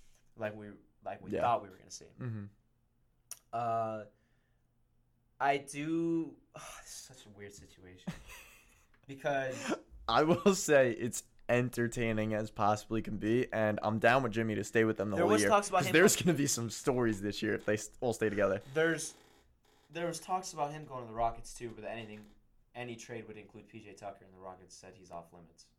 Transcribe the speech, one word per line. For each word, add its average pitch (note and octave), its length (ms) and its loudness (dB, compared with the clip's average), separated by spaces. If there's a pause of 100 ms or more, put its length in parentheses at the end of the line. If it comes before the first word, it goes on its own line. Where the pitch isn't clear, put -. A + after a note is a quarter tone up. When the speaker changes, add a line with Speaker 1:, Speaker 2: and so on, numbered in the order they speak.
(380)
Speaker 1:
like G#2+ 200 -4
we, G#2 100 -14 (380)
like F#2+ 180 -10
we F#2+ 80 -8
Speaker 2:
Yeah. F#2 100 0
Speaker 1:
thought A#2 220 2
we G2 60 -16
were F#2 80 -20
gonna - 120 -20
see. - 160 -16 (160)
Speaker 2:
Mm-hmm. A2+ 220 -8 (1080)
Speaker 1:
Uh, A2+ 500 -2 (1400)
I C#3+ 180 2
do. E3 760 -4 (240)
<sighs> - 60 -14 (220)
This - 100 -18 (180)
is - 60 -20
such - 80 -20
a G#2 120 -20
weird G2+ 160 -16
situation - 600 -16 (460)
Speaker 2:
<laughs> - 480 -20
Speaker 1:
because C3+ 480 -2 (520)
Speaker 2:
I A#2+ 160 6
will E3+ 320 6
say C#3 360 6
it's - 320 -4 (260)
entertaining A#2 840 2
as G#2+ 180 -2
possibly G#2+ 500 0
can G#2 160 -6
be, A2+ 360 2
and G#2+ 300 2
I'm A2 160 0
down B2 240 6
with A2+ 100 -2
Jimmy A2 220 0
to G2+ 80 -2
stay A2+ 200 4
with A2 140 2
them G#2 140 -2
the - 60 -2
Speaker 1:
There - 80 4
Speaker 2:
whole G#3 80 6
Speaker 1:
was G#3+ 80 6
Speaker 2:
year, G3+ 80 4
Speaker 1:
talks G3+ 200 4
about F#3+ 100 2
Speaker 2:
'cause D3+ 80 0
Speaker 1:
him C#3+ 60 0
Speaker 2:
there's F3 220 8
Speaker 1:
go- - 100 -2
Speaker 2:
gonna E3+ 120 4
be C#3+ 100 2
some A#2 220 -2
stories A#2 520 0
this G2+ 200 -4
year G#2 120 0
if G2+ 120 -4
they G#2+ 100 2
s-, - 160 -8 (100)
all A#2+ 120 0
stay A2 160 0
together. G2 320 2 (120)
Speaker 1:
There's, D#3+ 400 0 (800)
there E3+ 140 -4
was E3+ 120 -6
talks F#3 340 -6
about D3 180 -2
him D#3 140 -10
going B2+ 180 -10
to A2+ 40 -12
the A2 80 -12
Rockets A#2 380 -2
too, A#2 220 -10
but G#2+ 100 -12
anything, G#2+ 340 -10 (560)
any A#2+ 200 -10
trade A2+ 320 -12
would G#2+ 100 -16
include G2+ 320 -20
P A2+ 100 -16
J G2+ 140 -18
Tucker, G2 320 -14
and F#2 80 -20
the F#2 100 -20
Rockets F#2 320 -16
said F#2 200 -20
he's F#2 160 -20
off E2+ 200 -14
limits. E2+ 340 -20 (140)